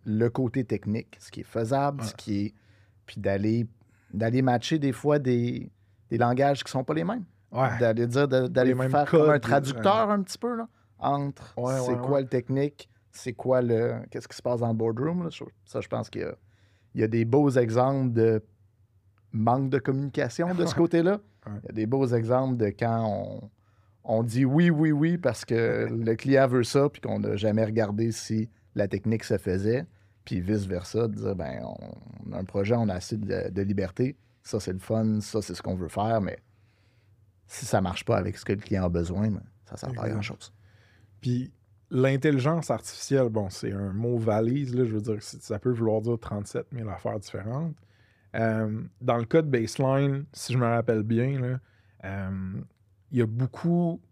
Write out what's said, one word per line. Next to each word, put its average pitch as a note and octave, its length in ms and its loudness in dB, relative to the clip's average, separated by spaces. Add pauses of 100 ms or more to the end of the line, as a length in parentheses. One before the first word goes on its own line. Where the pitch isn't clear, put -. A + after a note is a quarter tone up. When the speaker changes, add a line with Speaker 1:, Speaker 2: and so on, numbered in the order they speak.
Speaker 1:
le A2+ 260 2
côté B2+ 340 0
technique, G#2+ 560 -4
ce - 100 -20
qui - 100 -12
est - 40 -12
faisable, C3+ 560 -2
Speaker 2:
Ouais. A#2 80 -6
Speaker 1:
ce - 60 -10
qui G2+ 320 -4
est, - 80 -10 (520)
puis - 140 -12
d'aller, G#2 460 0 (480)
d'aller A#2 280 2
matcher C3 360 2
des C#3 140 0
fois D3 260 2
des, B2 520 0 (400)
des A#2 80 0
langages B2+ 460 2
qui - 60 -12
sont C3 140 -2
pas D#3 100 -2
les E3 100 -2
mêmes. G#3 200 -4 (280)
Speaker 2:
Ouais. A#2+ 260 0
Speaker 1:
D'aller A#2 280 2
dire, C3 200 2
de, C3 220 2
d'aller B2 220 4
Speaker 2:
Les B2+ 40 2
mêmes C3 160 0
Speaker 1:
faire D3 200 4
comme D3+ 180 6
un D3+ 60 6
Speaker 2:
codes, C3+ 80 2
Speaker 1:
traducteur C#3 640 2
Speaker 2:
ouais. G#3 60 2
Speaker 1:
un G3+ 80 0
petit - 160 -10
peu, A#3+ 180 -4
là, A3+ 120 -8 (300)
entre C#3 600 -4
Speaker 2:
Ouais, B2 160 -2 (100)
Speaker 1:
c'est B2+ 80 -2
Speaker 2:
ouais, B2 60 -2
Speaker 1:
quoi B2 180 -4
Speaker 2:
ouais. C3+ 60 2
Speaker 1:
le C3 60 -8
technique, C3+ 600 -2 (240)
c'est - 220 -10
quoi B2+ 280 2
le, A#2+ 320 0 (160)
qu'est-ce - 180 -12
qui - 80 -18
se - 60 -18
passe A#2+ 180 -2
dans A#2 80 0
le A#2 60 0
boardroom, A#2+ 500 -2
là. E3 60 -6
Je, - 140 -14 (200)
ça, - 160 -8
je - 80 -10
pense A#2 220 -6
qu'il F#2+ 120 -8
y - 20 -4
a, D#2+ 100 -8 (600)
il A#2 80 -2
y - 20 6
a A2 40 4
des A#2 160 2
beaux C#3 260 6
exemples B2+ 640 2
de A2+ 300 4 (920)
manque B2 380 2
de C3+ 80 2
communication C#3 760 -2
de E3+ 120 0
ce - 60 -2
Speaker 2:
Ouais. - 60 -2
Speaker 1:
côté-là. E3+ 420 4 (260)
Speaker 2:
Ouais. A2 60 -10 (100)
Speaker 1:
Il - 40 -18
y - 40 -10
a - 20 -14
des A2 140 -2
beaux C3+ 200 2
exemples B2 500 2
de A2+ 100 2
quand A2+ 400 0
on, G2+ 440 -6 (540)
on A2+ 180 2
dit A#2+ 220 2
oui, D#3+ 260 6
oui, D#3 220 4
oui D#3+ 260 2
parce C3 260 -2
que A2+ 440 2
Speaker 2:
<laughs> - 20 -6
Speaker 1:
le A2+ 260 0
client C3+ 320 6
veut B2 160 4
ça, C#3+ 240 2
puis - 120 -8
qu'on G#2+ 200 -4
n'a G#2 160 -2
jamais G#2+ 280 2
regardé A2 480 0
si A2 360 -4 (260)
la G2+ 140 0
technique G#2+ 360 -2
se G#2+ 140 0
faisait, G#2+ 480 0 (380)
puis F#2 160 -4
vice-versa, G2 680 -2
de G#2 60 -6
dire, G#2 200 -4
ben, C2+ 300 -8
on, - 640 -14
on - 20 -10
a - 60 -8
un F#2+ 60 -6
projet, G2+ 320 0
on A#2 120 2
a F#2 60 -2
assez F#2 220 -6
de, F#2+ 340 -4
de F#2+ 120 -2
liberté, G2+ 540 -2 (260)
ça - 180 -6
c'est F#2 120 -6
le F#2 60 -6
fun, A2 420 0
ça G#2+ 220 -4
c'est F2+ 120 -8
ce - 80 -12
qu'on F#2+ 120 -6
veut F#2 140 -6
faire, A2 320 0
mais F#2 180 -4 (1080)
si - 200 -14
ça A2 140 2
marche F#2 240 -4
pas A2+ 120 2
avec G2 200 -2
ce - 80 -18
que - 80 -2
le G2+ 80 -2
client F#2+ 240 -2
a F2+ 40 2
besoin, F2 420 0
ben, G2 120 -6 (220)
ça - 120 -16
sert - 160 -8
pas A#2 100 -6
à - 40 -4
Speaker 2:
Exact. - 80 -2
Speaker 1:
grand-chose. - 380 -8 (680)
Speaker 2:
Puis B2 320 -4 (380)
l'intelligence C3+ 800 2
artificielle, B2+ 580 0
bon, G#2+ 220 -2
c'est G#2+ 220 -6
un G2 200 -4
mot A#2 260 -2
valise, A#2 560 0
là, B2+ 100 2
je A2 100 0
veux G#2+ 60 0
dire, G#2+ 200 -4
c'est, - 220 -16
ça G#2 160 -6
peut B2 140 0
vouloir A2 280 0
dire A2+ 180 -2
trente-sept G#2+ 540 -8
mille A2+ 160 -8
affaires A2 300 -6
différentes. B2 580 -8 (600)
Euh, A2 460 0 (180)
dans B2 160 2
le A#2 80 0
cas E3 180 4
de D#3 60 -4
Baseline, C3+ 840 0
si - 200 -8
je B2+ 60 2
me A#2+ 80 4
rappelle A#2 360 2
bien, A#2+ 380 0
là, B2+ 180 -2 (460)
euh, F#2+ 480 -6 (580)
il C3 80 0
y A#2+ 40 4
a A2+ 40 4
beaucoup E3+ 760 0 (120)